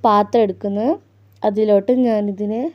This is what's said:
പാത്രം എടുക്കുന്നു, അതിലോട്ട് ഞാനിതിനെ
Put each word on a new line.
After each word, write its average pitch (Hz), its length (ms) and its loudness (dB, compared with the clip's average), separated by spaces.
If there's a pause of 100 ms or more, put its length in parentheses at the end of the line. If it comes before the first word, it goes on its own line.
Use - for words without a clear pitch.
പാത്രം 208 400 2
എടുക്കുന്നു, 202 400 -6 (600)
അതിലോട്ട് 208 440 2 (160)
ഞാനിതിനെ 208 540 -4 (140)